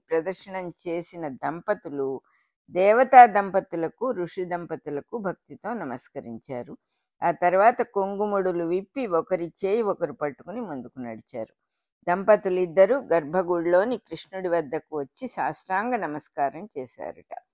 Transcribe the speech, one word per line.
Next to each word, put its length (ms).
ప్రదర్శనం 640
చేసిన 400
దంపతులు 920
దేవతా 560
దంపతులకు, 840
ఋషి 340
దంపతులకు 720
భక్తితో 560
నమస్కరించారు. 1040
ఆ 80
తర్వాత 500
కొంగుముడులు 840
విప్పి 440
ఒకరి 460
చేయి 160
ఒకరు 320
పట్టుకుని 480
ముందుకు 380
నడిచారు. 540
దంపతులు 520
ఇద్దరు 360
గర్భగుడిలోని 1040
కృష్ణుడి 520
వద్దకు 480
వచ్చి 300
సాష్టాంగ 680
నమస్కారం 840
చేశారట. 580